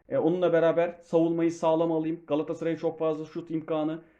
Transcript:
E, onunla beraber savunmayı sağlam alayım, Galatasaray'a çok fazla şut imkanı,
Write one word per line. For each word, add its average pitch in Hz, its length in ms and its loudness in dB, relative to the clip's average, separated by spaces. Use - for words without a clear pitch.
E, - 80 -2
onunla 170 360 2
beraber 165 480 2
savunmayı 165 500 2
sağlam 165 400 0
alayım, 160 360 -2
Galatasaray'a 160 500 -2
çok 160 220 -4
fazla 156 260 -2
şut 165 260 -12
imkanı, 156 480 -4